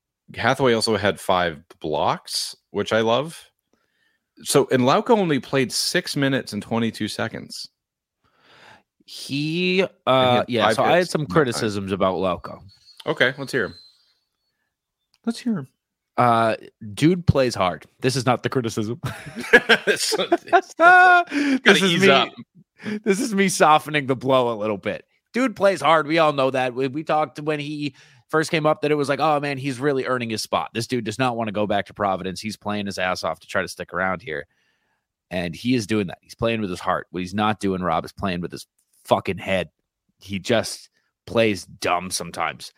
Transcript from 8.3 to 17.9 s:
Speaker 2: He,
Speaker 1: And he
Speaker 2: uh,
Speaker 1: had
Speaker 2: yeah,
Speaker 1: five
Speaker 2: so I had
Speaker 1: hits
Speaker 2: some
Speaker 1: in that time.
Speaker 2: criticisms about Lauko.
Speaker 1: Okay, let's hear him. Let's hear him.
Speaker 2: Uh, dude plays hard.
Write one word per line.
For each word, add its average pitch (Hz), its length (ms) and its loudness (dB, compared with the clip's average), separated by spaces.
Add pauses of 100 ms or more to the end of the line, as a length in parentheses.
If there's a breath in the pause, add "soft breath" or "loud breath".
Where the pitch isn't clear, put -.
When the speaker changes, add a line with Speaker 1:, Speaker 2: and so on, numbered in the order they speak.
Speaker 2:
He, 165 720 -2
Speaker 1:
And 185 80 0
he - 60 -20 (120)
Speaker 2:
uh, 127 300 4
Speaker 1:
had 123 120 2
Speaker 2:
yeah, 110 180 2
Speaker 1:
five 110 100 4
Speaker 2:
so 127 80 2
I 120 80 2
had 170 80 6
Speaker 1:
hits 180 100 -2
Speaker 2:
some 170 120 0
Speaker 1:
in - 40 -4
that - 20 -6
time. 180 60 0
Speaker 2:
criticisms 107 580 0
about 95 240 2
Lauko. 90 440 -4 (460)
Speaker 1:
Okay, 135 320 0
let's 135 140 -10
hear 113 140 -2
him. 95 80 -10 (1500)
Let's 233 120 -4
hear 220 200 -2
him. 135 100 -10 (480)
Speaker 2:
Uh, 113 380 4 (400)
dude 170 320 2
plays 131 280 4
hard. 90 300 -2 (160)